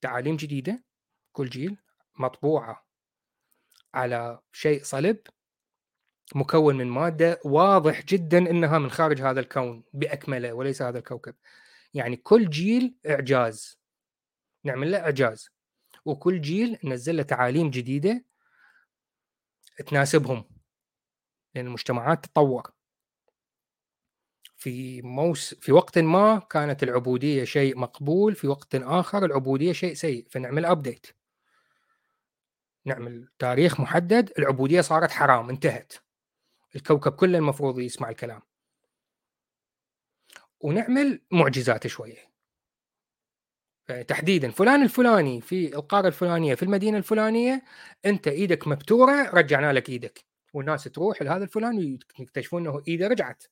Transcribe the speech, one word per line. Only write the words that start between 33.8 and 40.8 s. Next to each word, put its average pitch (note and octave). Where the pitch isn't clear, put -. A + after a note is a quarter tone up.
محدد، F3
العبودية C#3
صارت E3
حرام، B2+
انتهت، C3
الكوكب C#3+
كله F3+
المفروض C#3+
يسمع A#2+
الكلام، A2+
ونعمل A#3+